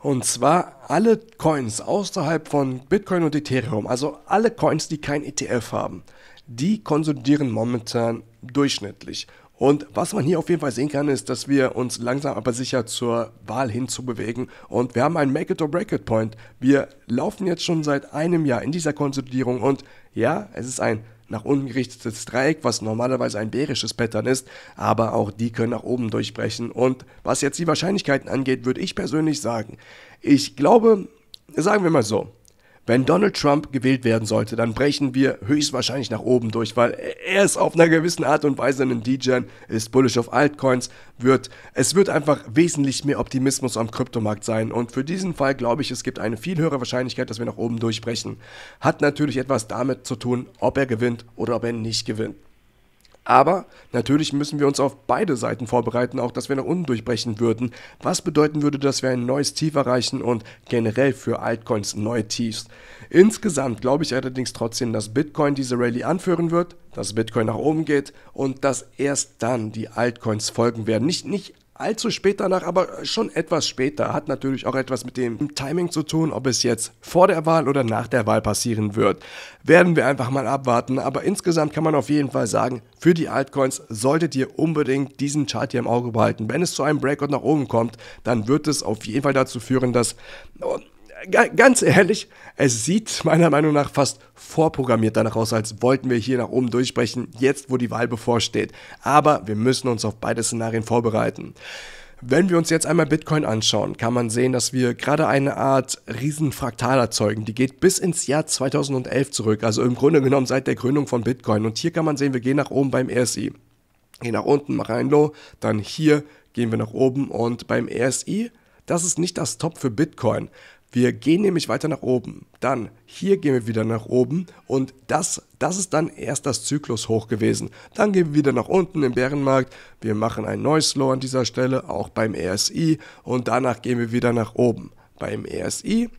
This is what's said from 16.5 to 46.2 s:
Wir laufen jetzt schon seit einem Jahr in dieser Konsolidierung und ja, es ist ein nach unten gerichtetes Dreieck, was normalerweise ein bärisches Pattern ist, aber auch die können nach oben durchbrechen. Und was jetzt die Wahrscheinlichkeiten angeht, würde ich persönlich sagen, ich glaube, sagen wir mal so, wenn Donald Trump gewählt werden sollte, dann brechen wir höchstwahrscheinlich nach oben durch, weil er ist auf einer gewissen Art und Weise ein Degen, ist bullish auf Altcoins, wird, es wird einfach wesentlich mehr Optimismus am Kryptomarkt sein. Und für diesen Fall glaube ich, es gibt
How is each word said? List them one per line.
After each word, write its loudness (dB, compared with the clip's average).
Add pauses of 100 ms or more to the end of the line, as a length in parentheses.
Wir 2 (160)
laufen -4
jetzt -2
schon 0
seit -2
einem 0
Jahr 0
in -4
dieser -2
Konsolidierung -2
und 0 (300)
ja, -2
es -8
ist -8
ein -2 (240)
nach -8
unten 0
gerichtetes -6
Dreieck, 0
was -2
normalerweise -2
ein -4
bärisches -4
Pattern -2
ist, 0 (300)
aber 0
auch 0
die -4
können -2
nach -6
oben -2
durchbrechen. -6
Und 0 (160)
was -2
jetzt -2
die -4
Wahrscheinlichkeiten 0
angeht, -2
würde 0
ich -6
persönlich -2
sagen, -4 (420)
ich 4
glaube, 6 (480)
sagen 2
wir 2
mal 4
so, -2 (600)
wenn 4
Donald 4
Trump 0
gewählt 0
werden 2
sollte, 0
dann 0
brechen 0
wir 2
höchstwahrscheinlich -2
nach -4
oben 2
durch, -4
weil 4 (340)
er 2
ist 2
auf 0
einer 8
gewissen 2
Art 4
und 2
Weise 0
ein 0
Degen, 0 (200)
ist -4
bullish 4
auf -2
Altcoins, 2 (300)
wird, 2 (240)
es 0
wird 6
einfach 0
wesentlich 2
mehr 0
Optimismus -2
am -2
Kryptomarkt -4
sein. -2
Und -4
für -2
diesen -4
Fall 0
glaube 0
ich, -4
es -8
gibt -6